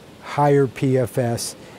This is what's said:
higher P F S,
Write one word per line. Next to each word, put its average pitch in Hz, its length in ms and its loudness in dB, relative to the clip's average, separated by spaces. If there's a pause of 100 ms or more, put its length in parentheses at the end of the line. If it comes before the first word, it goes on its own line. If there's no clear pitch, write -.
(220)
higher 143 460 2
P 131 300 0
F 127 200 -2
S, 117 380 -4 (240)